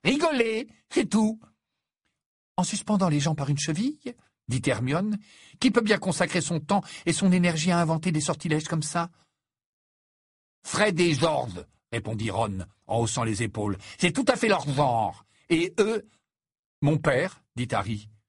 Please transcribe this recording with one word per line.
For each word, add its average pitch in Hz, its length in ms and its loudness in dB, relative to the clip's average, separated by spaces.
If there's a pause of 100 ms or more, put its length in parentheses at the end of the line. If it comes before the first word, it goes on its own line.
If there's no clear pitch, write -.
rigolé, 247 640 0 (220)
c'est 262 180 0
tout. » « 220 320 0 (1160)
En 185 40 0
suspendant 196 460 0
les 147 120 4
gens 156 140 0
par 147 140 -4
une 147 100 2
cheville, » 240 560 -4 (340)
dit 123 180 -2
Hermione, « 147 520 0 (420)
qui 262 100 4
peut 240 100 4
bien 208 180 2
consacrer 180 440 0
son 165 180 -2
temps 190 220 0 (240)
et 170 80 2
son 190 180 4
énergie 175 380 2
à 175 100 4
inventer 165 320 0
des 156 80 0
sortilèges 156 480 -2
comme 160 140 -2
ça ? » « 170 280 -4 (1500)
Fred 190 380 0
et 170 140 4
George », 127 500 -2 (260)
répondit 110 400 -4
Ron, 95 360 -4 (200)
en 113 120 -2
haussant 117 260 0
les 110 180 -2
épaules. « 104 360 -4 (200)
C'est 175 140 2
tout 240 160 -2
à 247 80 2
fait 226 120 0
leur 170 200 0
genre. 123 560 0 (240)
Et 170 300 2
eux ? » « 214 280 0 (760)
Mon 147 160 4
père », 151 440 -2 (140)
dit 120 140 -4
Harry. 104 400 -4 (180)